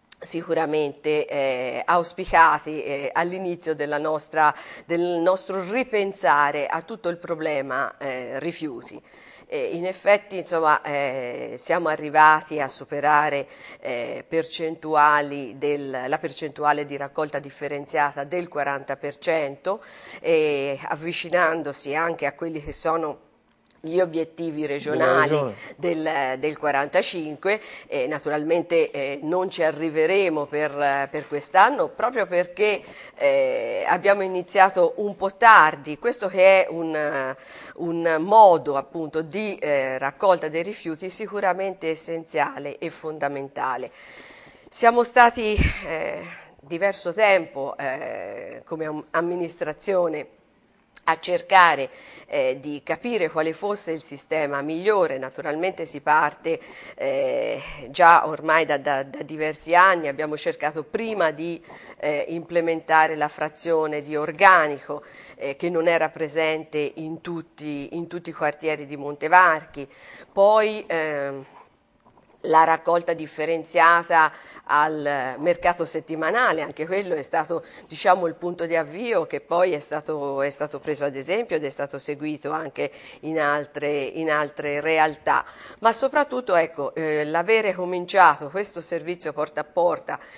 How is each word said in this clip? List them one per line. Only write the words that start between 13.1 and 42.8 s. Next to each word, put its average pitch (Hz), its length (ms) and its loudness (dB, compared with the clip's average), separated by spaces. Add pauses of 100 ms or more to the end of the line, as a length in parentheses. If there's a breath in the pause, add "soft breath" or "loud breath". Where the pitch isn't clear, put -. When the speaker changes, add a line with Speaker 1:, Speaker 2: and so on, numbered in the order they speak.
Speaker 1:
eh, - 480 -8
percentuali 147 1300 0
del, 143 320 -2 (160)
la 147 120 -2
percentuale 147 680 -2
di 139 120 -8
raccolta 143 440 -6
differenziata 143 840 -4
del 175 240 -6
quaranta 139 500 -6
per 143 220 -10
cento, 160 640 -2 (380 loud breath)
eh, 147 640 2
avvicinandosi 160 1120 -2
anche 165 300 -2
a 139 80 -4
quelli 160 280 -8
che 147 100 -12
sono 160 580 -4 (540)
gli 165 140 -2
obiettivi 160 640 -2
Speaker 2:
Della 143 140 -4
Speaker 1:
regionali 147 560 2
Speaker 2:
regione. 139 240 0 (200 loud breath)
Speaker 1:
del, 156 640 -2
del 147 180 -4
quarantacinque, 156 1040 -2 (280 loud breath)
e 131 180 -2
naturalmente, 156 840 0
eh, 139 320 -6
non 180 260 -2
ci 165 140 -2
arriveremo 160 840 0
per, 143 640 -2
per 156 160 -8
quest'anno, 185 640 2
proprio 220 380 -2
perché, 180 540 0 (360 loud breath)
eh, 127 720 0
abbiamo 196 340 2
iniziato 185 760 2
un 208 180 -4
po' 190 180 -6
tardi. 156 640 6
Questo 233 300 -4
che 190 360 6
è - 60 -2
un, 151 640 -4 (440 loud breath)
un 165 420 0
modo 180 560 8
appunto 156 440 -4
di, 190 360 -6
eh, 131 420 -2
raccolta 160 480 2
dei 160 160 -4
rifiuti 180 480 -10
sicuramente 190 800 -4
essenziale 147 880 -6
e 170 100 -8